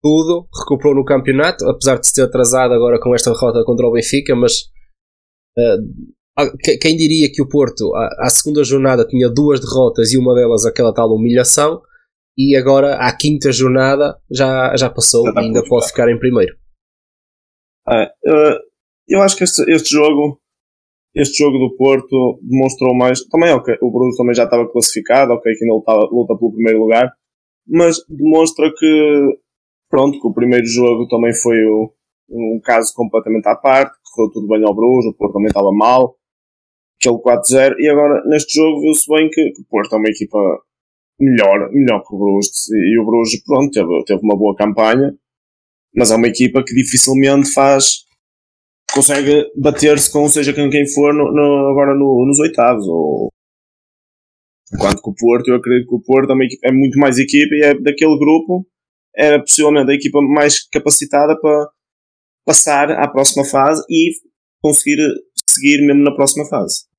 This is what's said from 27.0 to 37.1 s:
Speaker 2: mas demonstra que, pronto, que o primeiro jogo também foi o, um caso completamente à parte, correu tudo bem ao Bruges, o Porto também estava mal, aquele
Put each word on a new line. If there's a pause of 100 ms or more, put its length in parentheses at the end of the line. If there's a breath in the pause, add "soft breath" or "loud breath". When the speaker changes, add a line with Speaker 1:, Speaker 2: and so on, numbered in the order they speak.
Speaker 2:
mas
demonstra
que, (500)
pronto,
que
o
primeiro
jogo
também
foi
o, (360)
um
caso
completamente
à
parte, (160)
correu
tudo
bem
ao
Bruges,
o
Porto
também
estava
mal, (840)
aquele